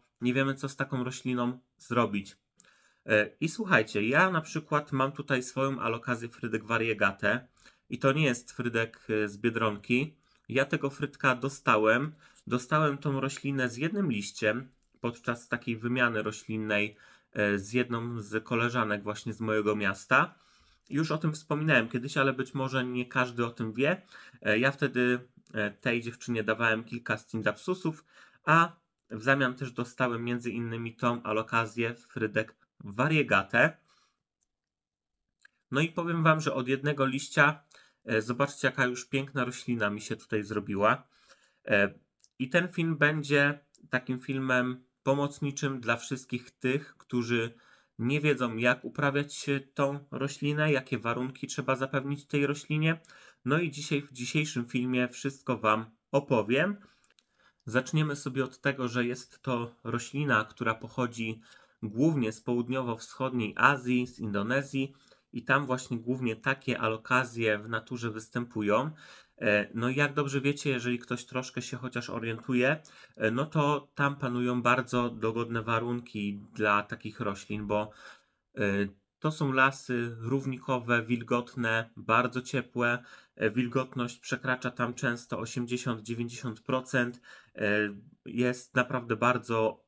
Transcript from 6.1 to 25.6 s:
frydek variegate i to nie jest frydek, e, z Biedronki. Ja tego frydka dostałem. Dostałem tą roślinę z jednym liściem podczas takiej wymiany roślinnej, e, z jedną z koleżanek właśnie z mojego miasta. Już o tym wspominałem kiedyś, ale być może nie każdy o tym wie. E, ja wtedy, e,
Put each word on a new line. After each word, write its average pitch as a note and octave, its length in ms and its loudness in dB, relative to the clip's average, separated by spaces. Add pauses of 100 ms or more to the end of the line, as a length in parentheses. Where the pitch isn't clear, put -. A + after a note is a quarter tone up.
frydek A2 360 -6
variegate G#2+ 840 0 (420)
i B2 100 -6
to C3+ 120 4
nie D#3 140 2
jest A#2+ 260 0
frydek, A#2 580 -2
e, G#2+ 180 2
z G2+ 100 -10
Biedronki. A2+ 800 0 (340)
Ja C3 160 2
tego C#3+ 240 -2
frydka C3+ 460 0
dostałem. B2 800 2 (340)
Dostałem C#3 500 0
tą C#3 220 -2
roślinę C3+ 500 -2
z A#2+ 80 -8
jednym E3 340 0
liściem G#2+ 580 -2 (320)
podczas A#2+ 480 -4
takiej A#2 280 -4
wymiany A#2+ 460 0
roślinnej, G#2+ 720 -2 (380)
e, G2+ 260 2
z G2+ 140 -8
jedną A#2+ 480 -2
z G#2+ 220 -4
koleżanek A#2 600 0
właśnie G#2+ 300 -6
z - 80 -8
mojego G#2+ 340 2
miasta. G#2 600 2 (540)
Już D3+ 220 0
o D3+ 60 0
tym D#3 160 0
wspominałem D3 560 2
kiedyś, C3 280 -4
ale C3+ 160 4
być B2+ 200 -6
może C3 320 -2
nie B2 200 -2
każdy B2 400 0
o A#2 40 -4
tym A2+ 240 -6
wie. D3 280 2 (400)
E, G#2+ 180 4
ja C3+ 120 4
wtedy, B2 480 2 (340)
e, G#2 180 -2